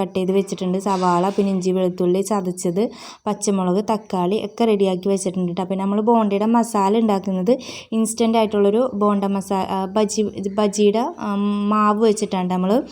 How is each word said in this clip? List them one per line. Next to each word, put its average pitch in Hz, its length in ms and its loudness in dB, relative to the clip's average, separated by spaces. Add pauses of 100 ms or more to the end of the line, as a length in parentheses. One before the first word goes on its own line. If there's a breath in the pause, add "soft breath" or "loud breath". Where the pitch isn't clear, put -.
കട്ട് 190 160 -4
ചെയ്ത് 185 140 0
വെച്ചിട്ടുണ്ട്. 190 460 -2
സവാള, 185 500 2
പിന്നെ 196 240 0
ഇഞ്ചി 185 180 0
വെളുത്തുള്ളി 180 520 0
ചതച്ചത്, 185 680 -2 (380 loud breath)
പച്ചമുളക്, 202 640 0
തക്കാളി 202 540 -2
ഒക്കെ 208 200 -2
റെഡിയാക്കി 196 440 2
വെച്ചിട്ടുണ്ട് 185 480 -2
ട്ടോ. 185 80 -2
പിന്നെ 190 200 -4
നമ്മൾ 202 160 0
ബോണ്ടയുടെ 214 460 2
മസാല 226 520 2
ഉണ്ടാക്കുന്നത് 196 580 0 (360 loud breath)
ഇൻസ്റ്റന്റ് 226 460 0
ആയിട്ടുള്ളൊരു 214 560 2
ബോണ്ട 202 300 2
മസാ-, 196 440 -2
ആ, 190 160 -4
ബജി, 214 380 0 (320)
ബജിയുടെ, 208 640 2
ആ, 208 160 -4 (340)
മാവ് 214 400 2
വെച്ചിട്ടാണ് 196 420 -2
നമ്മൾ 185 420 2